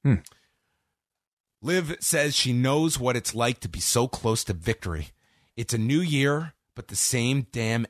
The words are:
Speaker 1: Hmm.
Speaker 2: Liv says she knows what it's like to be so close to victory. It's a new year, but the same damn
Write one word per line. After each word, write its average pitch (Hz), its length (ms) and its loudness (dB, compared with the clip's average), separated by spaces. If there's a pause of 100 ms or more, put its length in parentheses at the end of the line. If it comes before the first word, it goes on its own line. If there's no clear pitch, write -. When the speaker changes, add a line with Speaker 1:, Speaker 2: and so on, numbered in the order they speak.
Speaker 1:
Hmm. 131 140 4 (1500)
Speaker 2:
Liv 160 380 -2
says 147 340 0
she 127 180 2
knows 139 460 2
what 123 180 0
it's - 180 -4
like 117 260 0
to 104 80 -8
be - 120 -8
so 123 280 2
close - 360 -2
to 107 80 -4
victory. 82 560 -4 (480)
It's 117 180 -4
a 113 40 0
new 131 220 2
year, 147 540 0 (200)
but - 140 -16
the 98 80 -8
same 127 560 0
damn 117 380 -2